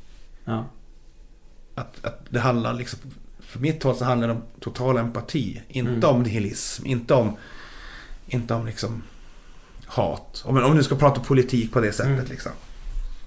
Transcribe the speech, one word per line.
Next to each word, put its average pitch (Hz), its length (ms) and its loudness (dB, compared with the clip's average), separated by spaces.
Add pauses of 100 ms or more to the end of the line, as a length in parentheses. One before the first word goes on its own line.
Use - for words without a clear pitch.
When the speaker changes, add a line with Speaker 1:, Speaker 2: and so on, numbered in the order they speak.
(460)
Speaker 1:
Ja. 113 200 -2 (1080)
Speaker 2:
Att, - 300 -10
att - 240 -10
det 123 100 -2
handlar, 120 340 2
liksom, 120 260 -6 (400)
för - 200 -12
mitt 156 240 0
håll 127 120 4
så 123 100 -2
handlar 120 220 4
det 117 60 2
om 117 80 -4 (180)
total 127 380 0
empati. 117 680 -2
Inte 123 240 -2
Speaker 1:
Mm. 120 180 4
Speaker 2:
om 123 140 6
nihilism. 107 640 -2
Inte 127 280 2
om, 107 220 4 (920)
inte 117 260 -2
om, 117 120 0
liksom, 113 380 -6 (840)
hat. - 600 -2
Om, 131 180 4
om 151 140 8
du 143 60 8
ska 143 120 2
prata 139 260 6
politik 123 520 4
på 135 60 4
det 104 120 4
sättet, 127 200 2
Speaker 1:
Mm. 127 180 0
Speaker 2:
liksom. - 220 -8 (760)